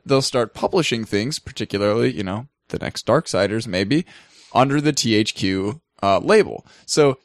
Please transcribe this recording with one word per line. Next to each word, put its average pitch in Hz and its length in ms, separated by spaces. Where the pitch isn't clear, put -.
they'll 135 160
start 120 320
publishing - 520
things, 110 320
particularly, 104 760
you 104 100
know, 104 240
the - 100
next - 260
Darksiders, 107 640
maybe, 101 380
under 139 280
the 147 120
T 117 220
H 107 200
Q, 98 460
uh, 98 180
label. 160 460
So 143 400